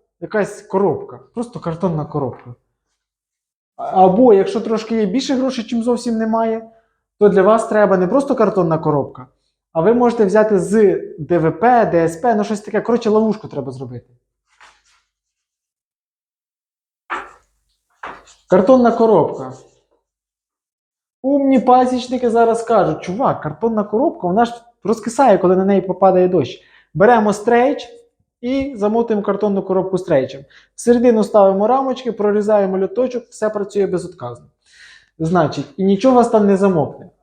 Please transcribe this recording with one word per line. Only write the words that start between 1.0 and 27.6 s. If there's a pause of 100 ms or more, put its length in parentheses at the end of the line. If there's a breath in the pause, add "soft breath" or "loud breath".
Просто
картонна
коробка. (1200)
Або,
якщо
трошки
є
більше
грошей,
чим
зовсім
немає, (480 soft breath)
то
для
вас
треба
не
просто
картонна
коробка, (460)
а
ви
можете
взяти
з (180)
Д
В
П,
Д
С
П,
ну
щось
таке.
Коротше,
ловушку
треба
зробити. (4000)
Картонна
коробка. (1700)
Умні
пасічники
зараз
кажуть:
"Чувак,
картонна
коробка,
вона
ж (200)
розкисає,
коли
на
неї
попадає
дощ". (300 soft breath)
Беремо
стрейч (520)